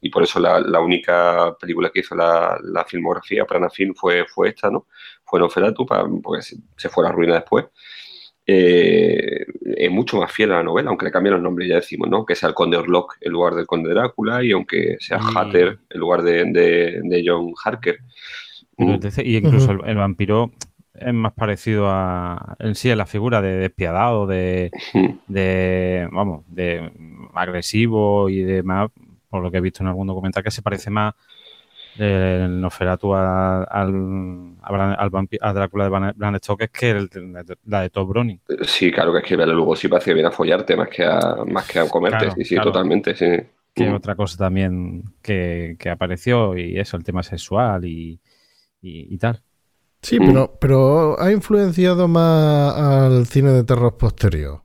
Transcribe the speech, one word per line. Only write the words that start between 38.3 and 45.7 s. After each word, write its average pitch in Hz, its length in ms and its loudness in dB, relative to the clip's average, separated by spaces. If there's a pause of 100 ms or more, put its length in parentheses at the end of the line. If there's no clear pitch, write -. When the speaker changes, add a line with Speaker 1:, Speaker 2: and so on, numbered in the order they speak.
Speaker 1:
Sí, - 280 2
claro, 85 200 2
que 85 80 2
es - 40 -4
que 92 120 -2
Bela 82 180 2
Lugosi 82 340 0
parece 87 240 0
que - 20 4
viene 80 160 4
a - 20 -2
follarte 82 440 0
más 85 140 -2
que - 140 -4
a, 82 340 0 (100)
más - 200 -4
que - 120 -4
a 80 100 2
comerte. 87 300 -2
Speaker 2:
Claro, 95 160 -2
Speaker 1:
Sí, 87 100 -6
sí, 92 100 -2
Speaker 2:
claro. - 160 2
Speaker 1:
totalmente, 92 440 0
sí. 87 100 -2 (480)
Speaker 2:
Que 113 140 0
Speaker 1:
Ujú. 104 80 0
Speaker 2:
otra 101 200 -6
cosa 98 220 -4
también 92 640 -2 (200)
que, 87 560 -4